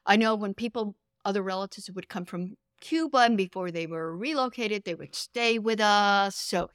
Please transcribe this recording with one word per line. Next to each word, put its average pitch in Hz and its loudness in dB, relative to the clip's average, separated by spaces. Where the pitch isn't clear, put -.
I 202 6
know 220 4
when 208 -4
people, 220 -6
other 202 0
relatives 190 -6
would 180 -10
come 180 -8
from 180 -8
Cuba 320 0
and 233 6
before 185 -2
they 165 -4
were 165 -6
relocated, 233 -4
they 175 -6
would 151 -16
stay 233 0
with 220 0
us. 202 4
So, - -4